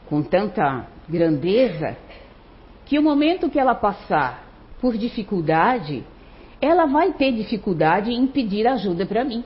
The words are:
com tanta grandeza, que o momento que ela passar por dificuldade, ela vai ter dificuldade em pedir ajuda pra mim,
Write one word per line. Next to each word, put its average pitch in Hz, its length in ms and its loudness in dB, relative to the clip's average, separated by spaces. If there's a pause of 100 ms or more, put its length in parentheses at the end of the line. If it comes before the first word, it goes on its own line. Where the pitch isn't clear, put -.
com 147 140 -2
tanta 165 680 -2 (220)
grandeza, 165 880 0 (880)
que 294 140 0
o 294 40 2
momento 311 460 2
que 294 100 -2
ela 262 140 2
passar 165 760 -2 (320)
por 247 180 0
dificuldade, 180 1040 0 (580)
ela 330 240 4
vai 302 280 2
ter 269 180 2
dificuldade 196 800 0
em 247 160 2
pedir 220 400 0
ajuda 190 380 -2
pra 214 180 -2
mim, 240 220 -6